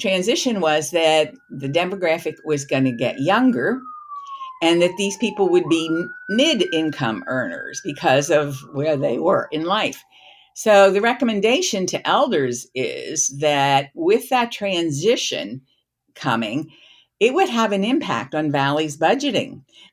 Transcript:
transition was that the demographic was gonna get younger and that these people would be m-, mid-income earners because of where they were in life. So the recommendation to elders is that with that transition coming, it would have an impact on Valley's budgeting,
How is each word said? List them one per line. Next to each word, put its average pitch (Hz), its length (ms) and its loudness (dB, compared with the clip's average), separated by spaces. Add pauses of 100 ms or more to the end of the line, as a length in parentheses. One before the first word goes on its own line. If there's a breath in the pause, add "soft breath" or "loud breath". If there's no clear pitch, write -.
transition 208 600 0
was 156 320 0
that 160 400 2 (180)
the 139 180 -8
demographic 165 760 -2
was 147 200 -2
gonna 135 280 2
get 120 280 -2
younger 208 600 2 (800 loud breath)
and 170 180 4
that 175 160 2
these 196 220 -4
people 196 320 0
would 170 180 2
be 165 180 0
m-, 165 280 -4 (140)
mid-income 160 1000 0
earners 98 580 -6
because 147 460 2
of 143 260 2 (160)
where 147 240 0
they 135 220 -2
were 160 340 0
in 156 120 -4
life. 185 380 -4 (520 soft breath)
So 202 360 6
the 196 100 2
recommendation 233 880 2
to - 200 -4
elders 160 680 0
is - 540 -4 (120)
that 139 540 2
with 196 360 0
that 240 220 0
transition 170 1120 -2 (540)
coming, 117 520 -4 (520 loud breath)
it 240 120 4
would 359 160 2
have 226 240 0
an 196 120 0
impact 208 500 -2
on 156 160 0
Valley's 143 480 0
budgeting, 202 640 0 (300 soft breath)